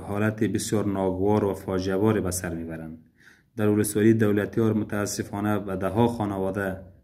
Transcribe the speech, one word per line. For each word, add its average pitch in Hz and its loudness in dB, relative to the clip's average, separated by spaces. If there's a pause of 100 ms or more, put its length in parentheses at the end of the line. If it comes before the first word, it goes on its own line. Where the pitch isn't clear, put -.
حالت 107 0
بسیار 101 0
ناگوار 98 2
و 98 0
فاجعه 95 -4
بار 104 2
به 90 -2
سر 87 -6
می‌برند. 80 -10 (600)
در 107 2
ولسوالی 107 4
دولتیار 104 2
متاسفانه 104 -2
به 98 -6
ده 92 -2
ها 110 4
خانواده 98 -2 (260)